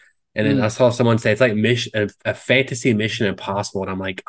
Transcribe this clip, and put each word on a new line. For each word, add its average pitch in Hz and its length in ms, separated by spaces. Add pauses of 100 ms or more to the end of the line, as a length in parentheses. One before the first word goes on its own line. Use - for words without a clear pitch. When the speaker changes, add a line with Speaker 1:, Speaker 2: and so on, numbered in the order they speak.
(340)
Speaker 1:
And 107 100
then 143 120
Speaker 2:
Mm. 127 80
Speaker 1:
I 110 40
saw 120 220
someone 117 280
say 117 120
it's 107 100
like 120 140
mission-, 117 400
a, 107 360
a 101 40
fantasy 131 600
Mission 104 340
Impossible. 98 540
And 95 100
I'm 92 80
like, 95 280